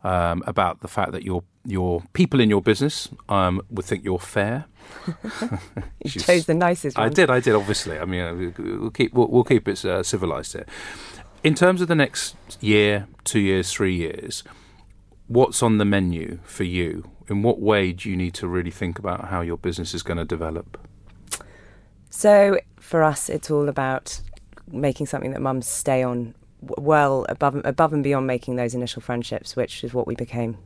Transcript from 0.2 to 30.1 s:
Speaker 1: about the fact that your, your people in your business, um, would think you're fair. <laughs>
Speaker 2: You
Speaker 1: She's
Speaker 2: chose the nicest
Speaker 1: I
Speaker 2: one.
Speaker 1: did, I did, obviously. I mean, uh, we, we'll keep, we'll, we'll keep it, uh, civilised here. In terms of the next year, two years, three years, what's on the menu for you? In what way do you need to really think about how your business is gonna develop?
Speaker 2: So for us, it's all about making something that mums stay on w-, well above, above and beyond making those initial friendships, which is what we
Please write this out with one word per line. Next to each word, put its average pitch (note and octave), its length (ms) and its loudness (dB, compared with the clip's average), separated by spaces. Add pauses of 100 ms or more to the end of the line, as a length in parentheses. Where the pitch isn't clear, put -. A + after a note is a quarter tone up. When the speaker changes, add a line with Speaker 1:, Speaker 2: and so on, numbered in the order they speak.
Speaker 1:
about F#2+ 360 0
the G2 60 -12
fact F#2 260 -2
that E2+ 100 -8
your, F2+ 180 -4 (240)
your F2+ 380 -2 (100)
people C#3+ 260 2
in A2 120 6
your G2+ 100 4
business, G#2+ 480 0 (200)
um, F#2+ 420 2
would F#2+ 140 -6
think F#2+ 180 -6
you're F#2 160 -2
fair. A2+ 460 -4 (420)
<laughs> - 0 - (960)
Speaker 2:
You - 80 -8
Speaker 1:
She's - 160 -6
Speaker 2:
chose F3 180 4
the D#3+ 80 2
nicest F3 460 0
Speaker 1:
I A2 60 4
Speaker 2:
one. D3 80 2
Speaker 1:
did, D3+ 180 6
I B2+ 80 4
did, A#2 160 4
obviously. G2+ 420 0
I E2 80 -4
mean, F2+ 160 -2
uh, E2+ 140 -4
we, F2+ 120 -4 (300)
we'll G#2+ 140 -4
keep, - 220 0
we'll, B2 160 4
we'll A#2+ 140 6
keep A#2 240 2
it, G2 180 -4
uh, F#2 180 0
civilised E2 500 -4
here. - 140 -12 (760)
In D#3 120 4
terms F3+ 260 4
of F3 60 0
the E3+ 80 2
next - 400 0 (260)
year, G#2 460 4 (160)
two - 160 0
years, F#2+ 320 2
three F#2 240 0
years, - 480 -6 (840)
what's B2 380 4
on A2 160 4
the G#2 60 4
menu F2 580 0
for - 200 -8
you? F2 460 -4 (180)
In G2+ 160 -2
what A#2+ 160 2
way G2+ 320 2
do F2+ 180 -10
you F#2+ 60 -2
need F2+ 180 -2
to - 140 -8
really F2 240 -4
think F2 260 -6
about F#2+ 280 -6
how F#2 160 -4
your E2+ 160 -4
business E2+ 360 -6
is E2+ 80 -6
gonna E2+ 240 -4
develop? D#2+ 540 -8 (1300)
Speaker 2:
So G3+ 500 6 (200)
for D#3+ 240 0
us, D3+ 260 0
it's D#3 220 -6
all D3 180 2
about C3 500 -4 (520)
making C#3 340 -2
something - 280 -6
that - 60 -6
mums C3 280 -2
stay C3 340 0
on B2 320 -4 (320)
w-, - 220 -6
well C#3+ 420 4
above, C#3 360 0
above D3 280 2
and D3 100 2
beyond C3+ 220 0
making B2+ 300 -2
those A#2+ 180 -2
initial B2 300 -6
friendships, - 520 -6
which - 280 -4
is A#2+ 100 -8
what B2 140 -2
we A#2 80 -4